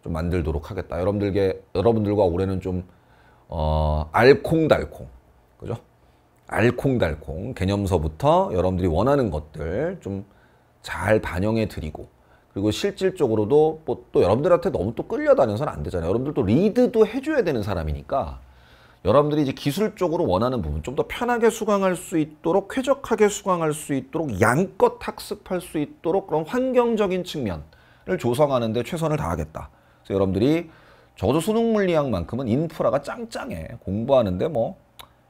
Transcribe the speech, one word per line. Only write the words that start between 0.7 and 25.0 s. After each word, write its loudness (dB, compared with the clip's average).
하겠다. -6
여러분들께, 0
여러분들과 2
올해는 0
좀, -4
어, 0
알콩달콩, 4
그죠? -8
알콩달콩 -2
개념서부터 0
여러분들이 0
원하는 2
것들 -6
좀 -10
잘 0
반영해 -2
드리고, -10
그리고 0
실질적으로도 0
뭐 -6
또 4
여러분들한테 4
너무 -2
또 -6
끌려다녀서는 2
안 -8
되잖아요. -4
여러분들 0
또 0
리드도 4
해줘야 -2
되는 -2
사람이니까 -4
여러분들이 4
이제 0
기술적으로 -2
원하는 0
부분 -4
좀 -10
더 0
편하게 0
수강할 0
수 -4
있도록, 0
쾌적하게 0
수강할 -2
수 -6
있도록, -4
양껏 2